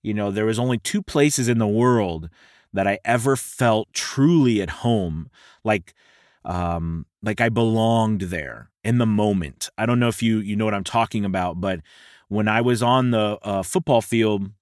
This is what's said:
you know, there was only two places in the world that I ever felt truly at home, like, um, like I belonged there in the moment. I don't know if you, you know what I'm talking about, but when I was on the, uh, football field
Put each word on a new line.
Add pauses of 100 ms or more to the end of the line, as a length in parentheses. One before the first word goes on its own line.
you
know,
there
was
only
two
places
in
the
world (420)
that
I
ever
felt
truly
at
home, (340)
like, (500)
um, (160)
like
I
belonged
there (140)
in
the
moment.
I
don't
know
if
you,
you
know
what
I'm
talking
about,
but (480)
when
I
was
on
the,
uh,
football
field (120)